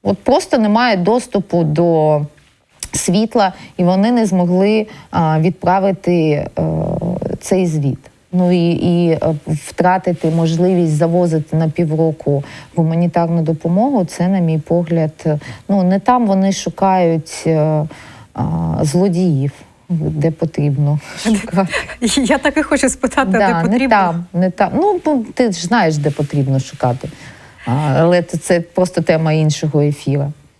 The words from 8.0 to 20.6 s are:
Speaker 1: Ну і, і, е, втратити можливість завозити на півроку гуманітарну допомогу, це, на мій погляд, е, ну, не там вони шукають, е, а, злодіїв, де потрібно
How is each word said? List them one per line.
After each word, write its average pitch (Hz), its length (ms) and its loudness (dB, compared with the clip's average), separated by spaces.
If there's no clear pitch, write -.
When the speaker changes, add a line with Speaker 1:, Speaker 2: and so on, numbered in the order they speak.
Speaker 1:
Ну 180 200 2
і, 170 200 2
і, 170 400 2
е, 160 80 0
втратити 175 840 -2
можливість 165 640 2
завозити 165 640 0
на 160 120 2
півроку 156 720 0
гуманітарну 165 680 0
допомогу, 180 640 0
це, 175 220 -4
на 190 120 0
мій 160 180 0
погляд, 165 540 -2
е, 151 140 0
ну, 196 140 2
не 190 160 2
там 247 280 2
вони 196 240 2
шукають, 175 960 0
е, 156 360 0
а, - 100 -4
злодіїв, 165 680 0
де 156 420 -2
потрібно 147 680 -2